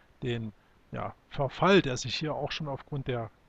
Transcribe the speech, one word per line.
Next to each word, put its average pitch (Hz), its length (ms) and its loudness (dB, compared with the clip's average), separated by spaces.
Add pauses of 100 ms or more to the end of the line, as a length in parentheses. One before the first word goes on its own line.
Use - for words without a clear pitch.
(220)
den, 117 320 -4 (380)
ja, 104 240 -6 (160)
Verfall, 170 500 6
der 127 160 0
sich - 160 -6
hier 147 220 -2
auch 139 160 -4
schon 156 160 -6
aufgrund 139 400 -6
der 117 240 -2 (180)